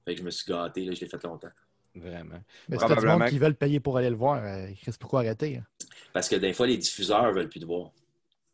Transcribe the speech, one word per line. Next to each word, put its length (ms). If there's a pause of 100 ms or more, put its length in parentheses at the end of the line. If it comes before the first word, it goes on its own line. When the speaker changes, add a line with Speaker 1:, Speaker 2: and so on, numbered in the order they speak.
Speaker 1:
Fait 100
que 60
je 40
me 60
suis 200
gâté, 340
là, 100
je 60
l'ai 60
fait 160
longtemps. 280 (420)
Speaker 2:
Vraiment. 460 (300)
Speaker 3:
Mais 80
si 20
t'as 80
du 60
monde 80
Speaker 2:
Probablement 280
Speaker 3:
qui 80
veulent 180
payer 260
pour 160
aller 120
le 60
voir, 280
euh, 240 (140)
Chris, 180
pourquoi 200
arrêter, 380
hein ? 80 (480)
Speaker 1:
Parce 160
que 80
des 160
fois, 120
les 120
diffuseurs 560
veulent 160
plus 100
te 60
voir. 260 (640)